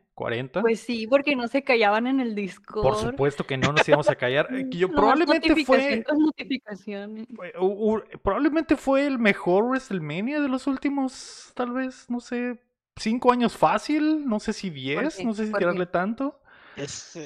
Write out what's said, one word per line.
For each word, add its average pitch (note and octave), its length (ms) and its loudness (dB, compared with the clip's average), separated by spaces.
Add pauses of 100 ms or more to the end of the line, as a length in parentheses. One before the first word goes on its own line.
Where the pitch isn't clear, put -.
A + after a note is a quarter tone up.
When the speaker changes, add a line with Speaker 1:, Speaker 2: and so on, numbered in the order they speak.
(140)
Speaker 1:
cuarenta. A#2+ 460 -4
Speaker 2:
Pues A3+ 200 2
sí, A3+ 260 -6
porque C#4 280 2
no A#3+ 140 -4
se C4+ 160 -2
callaban A3 420 4
en C4+ 140 0
el A#3+ 80 -2
Speaker 1:
Por A3 80 -6
Speaker 2:
Discord. G#3 600 -2 (140)
Speaker 1:
supuesto D3 360 0
que C3+ 100 -4
no C3 160 0
nos D3+ 160 2
íbamos D3 220 4
a C#3 40 4
callar. C3 400 0
Eh, C4 160 -4
que G#3 80 -6
yo F3 100 2
Speaker 2:
<laughs> - 0 -
Nomás D4+ 120 0
Speaker 1:
probablemente D#4 480 4
Speaker 2:
notificación C#4 460 4
Speaker 1:
fue A3+ 100 -2
Speaker 2:
tras D4+ 140 0
notificación. G#3+ 1160 -4
Speaker 1:
fue, F3+ 240 -14
u-, G3+ 360 2
u-, G#3+ 80 -2 (200)
probablemente C#4+ 540 2
fue C4+ 300 2
el C4+ 120 -2
mejor G3 460 2
WrestleMania A3+ 760 -4
de C#4+ 80 0
los C4 180 -2
últimos, C#4 880 -4
tal A#3+ 180 -4
vez, C4 380 -6
no A#3+ 100 -4
sé, B3 400 -6 (360)
cinco A#3+ 360 2
años A#3+ 240 2
fácil, D4 720 2
no G#3+ 100 0
sé A3 140 -4
si - 160 -6
Speaker 2:
¿Por E3 80 -10
Speaker 1:
diez, D3 400 -2
Speaker 2:
qué? G4 80 -6
Speaker 1:
no A3+ 80 0
sé G#3+ 140 -4
si G#3+ 40 -4
Speaker 2:
¿Por G#3+ 100 -2
qué? F#3 40 2
Speaker 1:
tirarle F3 220 0
tanto. A3+ 520 -2 (380)
Speaker 3:
Es, - 480 -12